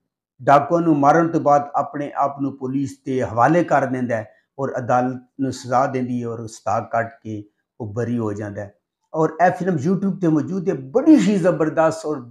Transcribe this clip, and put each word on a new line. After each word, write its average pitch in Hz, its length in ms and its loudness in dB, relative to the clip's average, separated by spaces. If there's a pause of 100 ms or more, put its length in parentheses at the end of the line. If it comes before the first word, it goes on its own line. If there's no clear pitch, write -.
(380)
ڈاکواں 143 420 4
نوں 165 140 2
مارن 151 380 4
تو 156 80 0
بعد 143 200 4 (140)
اپنے 143 400 -4
آپ 139 260 -2
نوں 139 120 -4
پولیس 135 540 -6
دے 131 160 -2
حوالے 120 420 2
کر 139 200 2
دیندا 123 320 -2
ہے 107 60 -4 (340)
اور 135 120 -4
عدالت 127 540 -2 (160)
نوں 135 120 -2
سزا 127 440 0
دیندی 123 260 -4
ہے 117 40 -6
اور 113 220 -8
سزا 110 340 -4
کٹ 113 420 -6
کے 107 200 -10 (380)
وہ 104 120 -8
بری 120 260 -4
ہو 107 140 -4
جاندا 101 280 -10
ہے۔ 98 80 -12 (420)
اور 156 180 0 (120)
اے 175 60 6 (120)
فلم 180 180 -2 (120)
YouTube 196 320 -2
تے 170 80 0
موجود 160 400 0
ہے، 185 40 0
بڑی 269 440 4 (100)
ہی 208 100 4
زبردست 160 680 2
اور 151 100 -4 (140)